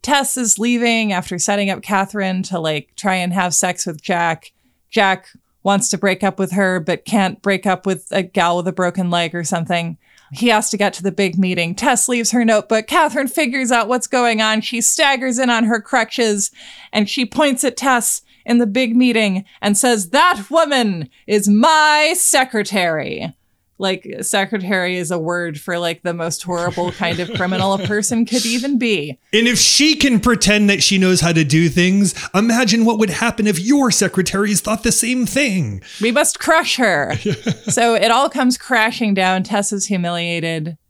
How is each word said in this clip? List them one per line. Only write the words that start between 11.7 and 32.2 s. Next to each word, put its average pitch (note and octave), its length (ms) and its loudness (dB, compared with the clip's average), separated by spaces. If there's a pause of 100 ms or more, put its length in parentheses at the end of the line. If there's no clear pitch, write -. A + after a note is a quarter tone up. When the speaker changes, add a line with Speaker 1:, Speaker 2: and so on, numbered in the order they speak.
Speaker 1:
Tess A#3+ 340 0
leaves A#3+ 220 -2
her A#3 160 0
notebook. A3 400 0
Catherine D4 420 0
figures C4 440 -2
out A#3 160 2
what's B3 180 -2
going A#3 380 0
on. A3 180 0
She A3+ 180 -6
staggers C4 600 0
in B3+ 100 0
on A#3 140 2
her A3+ 180 0
crutches A3+ 720 -2 (420)
and G#3 160 0
she B3+ 160 -2
points C#4 380 0
at A#3+ 120 0
Tess B3 460 0 (240)
in A#3+ 140 2
the A#3+ 80 2
big A3+ 280 0
meeting A3 480 2 (160)
and G#3 160 0
says, G#3+ 360 0
"That C#4+ 400 2
woman B3 580 0 (160)
is G#3 220 0
my D4+ 680 4
secretary." F3+ 1160 -2 (440)
Like, F#3+ 300 -4 (140)
secretary F#3+ 720 -2
is F3 160 -4
a F3 80 -2
word E3+ 400 -4
for, F3 180 -6
like, E3+ 240 -4
the F3 120 -4
most E3+ 300 -6
horrible F3 500 -4
kind E3+ 260 -4
of F3+ 140 -6
criminal F#3 400 0
a G3 120 -4
person G#3+ 400 0
could A#3+ 200 -2
even B3 320 -2
be. F3+ 420 -2 (140)
Speaker 2:
And A#3 160 2
if A#3 100 0
she D4+ 360 4
can C4+ 260 2
pretend G#3 480 4
that G3+ 120 2
she G3 160 2
knows F#3 220 4
how E3+ 140 2
to D#3+ 100 4
do D#3+ 240 4
things, F#3 480 2 (180)